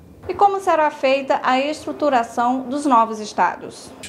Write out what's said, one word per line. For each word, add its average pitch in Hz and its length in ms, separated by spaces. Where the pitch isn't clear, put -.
E 370 60
como 392 260
será 311 280
feita 277 540
a 254 160
estruturação 262 1120
dos 285 160
novos 226 340
estados? - 680